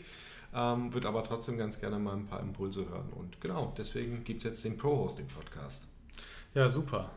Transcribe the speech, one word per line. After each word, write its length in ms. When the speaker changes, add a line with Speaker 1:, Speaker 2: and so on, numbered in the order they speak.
Speaker 1:
ähm, 400
wird 100
aber 200
trotzdem 340
ganz 220
gerne 180
mal 160
ein 120
paar 120
Impulse 500
hören. 240
Und 280
genau, 360
deswegen 460
gibt's 220
jetzt 200
den 120
Pro-Hosting-Podcast. 1120
Speaker 2:
Ja, 140
super, 480